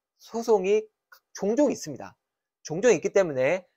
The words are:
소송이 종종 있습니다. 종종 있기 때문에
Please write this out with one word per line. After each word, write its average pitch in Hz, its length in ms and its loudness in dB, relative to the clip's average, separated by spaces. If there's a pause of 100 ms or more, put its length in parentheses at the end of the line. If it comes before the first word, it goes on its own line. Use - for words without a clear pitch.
(200)
소송이 214 640 0 (500)
종종 233 380 0
있습니다. 104 440 -12 (480)
종종 202 300 2
있기 190 180 -2
때문에 165 540 0 (120)